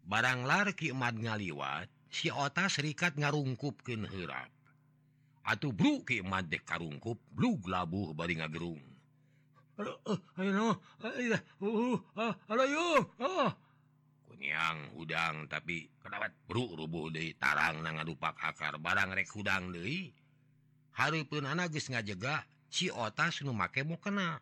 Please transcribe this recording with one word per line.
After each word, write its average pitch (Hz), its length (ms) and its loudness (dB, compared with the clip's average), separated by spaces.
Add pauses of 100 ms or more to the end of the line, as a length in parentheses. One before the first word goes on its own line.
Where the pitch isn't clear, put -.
Barang 123 400 4
lar 190 320 4
Ki 151 160 -2
Mad 120 240 0
ngaliwat, 87 720 -2 (240)
si - 160 -2
Otas 143 480 0
rikat 151 400 0
ngarungkupkeun 131 880 0
heurap. 76 480 -6 (960)
Atuh 113 240 0
bru 277 320 4
Ki 113 160 0
Mad 95 240 0
dek 78 160 -2
karungkup, 82 560 -4 (160)
blug 160 320 2
labuh 90 480 0
bari 82 240 0
ngagerung. 80 480 -4 (960)
"Aduh, 233 240 -6
eh, 208 140 0 (180)
ayo 190 160 0
no, 220 160 4 (400)
eh, 247 160 -2
iya, 226 160 2 (160)
uh, 226 400 2
uh, - 0 - (240)
ah, 226 120 2 (200)
aduh, 262 160 6
yung, 302 360 4 (120)
ah." 277 400 2 (720)
Kunyang 78 640 -2
hudang, 78 560 -2
tapi 78 480 -6
kedawat 101 480 -6
bru 98 320 -2
rubuh 80 320 -4
deui, 80 240 -4
tarang 78 480 2
na 80 160 -4
ngadupak 78 480 -4
akar, 76 320 -4
barang 92 320 0
rek 95 240 -2
hudang 95 400 -2
deui. 123 400 -6 (880)
Hareupeunana 151 640 0
geus 151 240 -4
ngajega, 117 560 -2 (240)
si 175 240 0
Otas 120 480 0
nu 131 160 -2
make 95 240 0
mukena. 165 600 -2